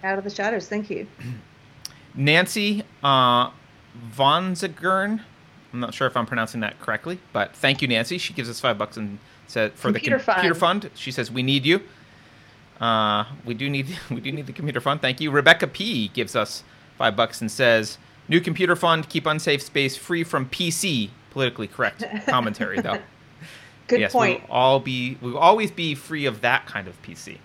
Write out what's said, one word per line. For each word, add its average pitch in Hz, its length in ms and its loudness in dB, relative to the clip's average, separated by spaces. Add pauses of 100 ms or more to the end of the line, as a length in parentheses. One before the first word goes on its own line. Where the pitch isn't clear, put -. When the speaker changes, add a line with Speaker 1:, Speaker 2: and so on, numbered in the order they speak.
Speaker 1:
Out 190 140 -2
of 196 60 -6
the 202 80 -6
shadows. 208 360 -4
Thank 208 220 -6
you. 151 160 -6 (140)
Speaker 2:
<clears throat> - 960 -16
Nancy, 180 680 2 (200)
uh, 127 480 4 (440)
Von 139 600 2
Zagern. 190 640 -2 (500)
I'm 123 80 -8
not 117 140 -6
sure 135 140 0
if 123 100 0
I'm 117 80 0
pronouncing 113 360 -4
that - 180 -6
correctly, 156 400 -4 (120)
but 101 240 -2
thank 135 280 2
you, 135 40 -2
Nancy. 117 300 0
She - 160 -8
gives 120 160 -6
us 113 100 -10
five 117 200 0
bucks - 180 -6
and 104 220 -8 (280)
said 110 260 -2
for - 180 -2
Speaker 1:
Computer 269 260 0
Speaker 2:
the 262 60 -2
computer 180 320 2
Speaker 1:
fund. 180 280 0
Speaker 2:
fund. - 120 -14
She - 160 -10
says, 120 200 -4
"We 127 120 -4
need 135 220 2
you." 180 160 4 (1000)
Uh, 107 460 2 (200)
we 117 80 -6
do 135 160 -4
need, 135 180 -2 (160)
<laughs> - 60 -18
we 117 100 -4
do 127 120 -8
need 147 160 -8
the 135 60 -14
computer 131 280 -4
fund. 143 200 0
Thank 131 200 -2
you. 151 100 -2
Rebecca 156 360 6
P 127 420 -4
gives 110 260 -4
us - 280 -2 (340)
five 110 180 2
bucks 113 260 0
and 110 100 -4
says, 117 460 2 (300)
"New 165 140 4
computer 175 340 2
fund, 165 340 2
keep 160 160 -4
unsafe 156 360 0
space 135 340 -2
free 170 280 -4
from 143 260 -2
P 175 220 -4
C," 127 400 -2 (200)
politically 120 360 -2
correct 117 360 -2 (120)
Speaker 1:
<laughs> 208 120 -4
Speaker 2:
commentary, 117 540 -2
though. - 180 -4 (880)
Speaker 1:
Good 240 120 4
Speaker 2:
Yes, 202 140 0
Speaker 1:
point. 208 280 2
Speaker 2:
we - 60 -20
will - 60 -10
all 131 260 6
be, 131 420 -4
we 123 100 -6
will 120 80 -6
always 202 300 6
be 165 240 -4
free 147 320 -6
of 113 160 -2
that 123 240 2
kind 95 220 -8
of 87 140 -18
P 85 140 -16
C. - 300 -16